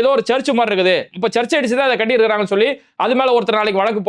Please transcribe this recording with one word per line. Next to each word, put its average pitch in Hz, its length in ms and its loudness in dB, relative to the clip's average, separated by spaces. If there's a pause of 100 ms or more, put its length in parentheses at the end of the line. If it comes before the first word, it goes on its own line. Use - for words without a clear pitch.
ஏதோ 262 160 2
ஒரு 226 140 -2
சர்ச் 269 280 0
மாதிரி 220 140 0
இருக்குது, 185 240 2 (220)
இப்ப 220 180 -2
சர்ச் 240 220 0
அடிச்சு 247 200 0
தான் 269 100 2
அதை 233 120 0
கட்டியிருக்கிறாங்கன்னு 220 540 0
சொல்லி 220 140 2 (360)
அது 247 100 0
மேல 247 240 2
ஒருத்தர் 214 220 -2
நாளைக்கு 196 220 0
வழக்கு 214 240 -2